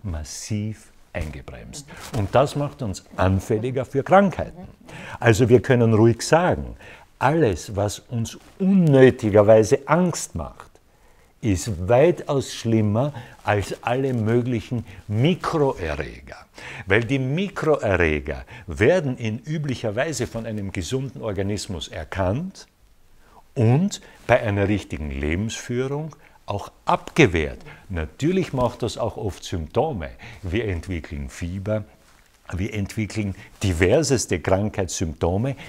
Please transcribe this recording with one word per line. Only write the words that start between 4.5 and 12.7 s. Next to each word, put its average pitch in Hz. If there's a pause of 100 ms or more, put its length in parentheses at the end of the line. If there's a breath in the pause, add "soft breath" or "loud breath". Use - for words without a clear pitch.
Also 117
wir 120
können 120
ruhig 113
sagen, 98 (440 loud breath)
alles, 123
was 101
uns - (220)
unnötigerweise 123
Angst 170
macht, - (720 soft breath)
ist 92
weitaus 143
schlimmer 113 (300 loud breath)